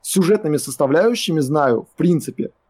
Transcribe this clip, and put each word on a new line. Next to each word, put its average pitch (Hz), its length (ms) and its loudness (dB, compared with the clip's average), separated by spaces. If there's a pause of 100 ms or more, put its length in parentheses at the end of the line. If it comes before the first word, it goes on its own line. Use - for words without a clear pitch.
сюжетными 180 540 0
составляющими 160 840 0
знаю, 135 520 0
в - 60 -20
принципе. - 540 -2 (180)